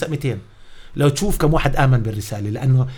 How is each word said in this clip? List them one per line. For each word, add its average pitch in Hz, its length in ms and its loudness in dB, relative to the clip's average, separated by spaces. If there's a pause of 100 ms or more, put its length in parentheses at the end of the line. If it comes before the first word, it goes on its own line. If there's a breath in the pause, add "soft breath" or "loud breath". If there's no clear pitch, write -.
ميتين". 143 320 -4 (560 soft breath)
لو 143 140 2
تشوف 175 280 0
كم 156 160 2
واحد 156 220 2
آمن 131 280 4
بالرسالة، 104 460 -6
لأنه 127 380 2 (100)